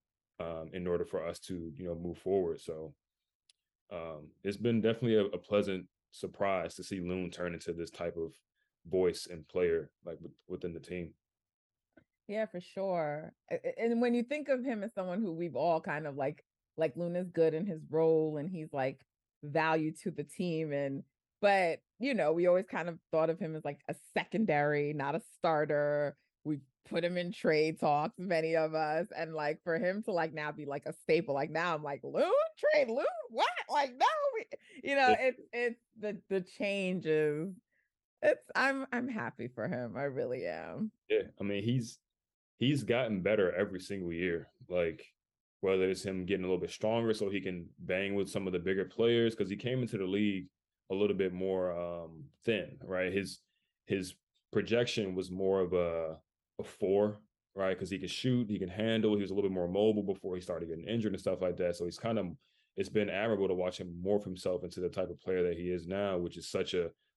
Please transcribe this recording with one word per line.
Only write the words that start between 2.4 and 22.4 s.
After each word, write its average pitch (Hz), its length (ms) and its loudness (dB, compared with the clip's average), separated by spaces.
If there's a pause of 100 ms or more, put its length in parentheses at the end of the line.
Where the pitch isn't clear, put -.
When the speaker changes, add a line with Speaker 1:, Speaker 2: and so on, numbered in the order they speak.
Speaker 1:
So, 80 340 -10 (960)
um, 80 400 -10 (120)
it's 101 140 -2
been 113 240 2
definitely 113 340 4
a, 104 100 6
a - 140 -4
pleasant 98 500 0 (220)
surprise 92 640 -2
to 92 80 -12
see 98 180 -6
Loon 90 300 -4
turn 87 220 -4
into 85 200 -8
this 82 180 -6
type 85 260 -6
of 82 180 -6 (500)
voice 90 420 2
and 85 200 -12
player, 82 440 2 (120)
like, 82 180 -10
with-, 80 120 -16 (140)
within 87 260 -6
the 82 60 -10
team. 87 360 -8 (1120)
Speaker 2:
Yeah, 214 200 -2
for 180 120 -10
sure. 170 760 -4 (180)
A-, - 40 -2 (120)
a-, 175 120 -6
and 233 220 2
when 240 120 4
you 240 100 2
think 285 260 -4
of 254 140 2
him 226 200 -2
as 220 100 -8
someone 185 280 -2
who 190 120 -2
we've 165 220 -4
all 160 260 2
kind 156 260 -4
of, 139 80 -6
like, 139 300 -4 (320)
like, 160 200 0
Loon 175 180 -4
is 180 160 -4
good 160 220 4
in 165 120 -2
his 160 240 -6
role 156 480 4
and 143 120 -4
he's, 160 240 -8
like, 135 320 -2 (380)
value 156 500 0 (100)
to 180 80 -4
the 147 120 -6
team. 160 500 -2
And, 139 300 -2 (380)
but, 190 380 4 (200)
you 269 140 0
know, 160 200 4
we 175 140 4